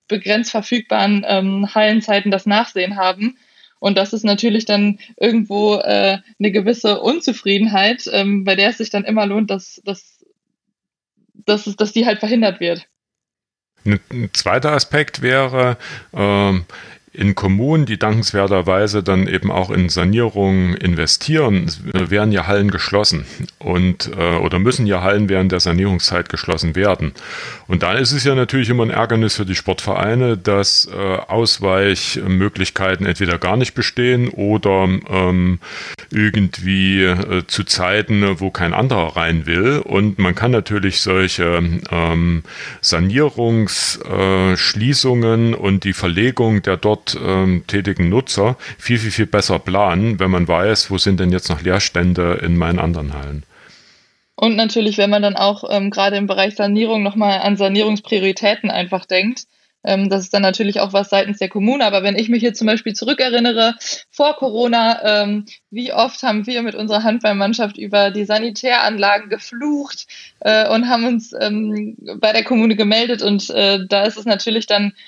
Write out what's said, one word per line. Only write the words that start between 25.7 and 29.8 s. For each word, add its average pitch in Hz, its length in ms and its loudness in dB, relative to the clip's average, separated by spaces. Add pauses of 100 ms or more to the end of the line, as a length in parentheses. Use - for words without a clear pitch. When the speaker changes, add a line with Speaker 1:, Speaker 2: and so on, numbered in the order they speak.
Speaker 2:
geschlossen 82 480 -4
werden. 92 380 0 (520)
Und 92 160 0
da 90 120 0
ist 127 180 0
es 139 100 -2
ja 135 140 2
natürlich 127 320 0
immer 120 160 2
ein 117 60 -2
Ärgernis 110 440 0
für 104 100 -4
die 92 120 -2
Sportvereine, 104 800 0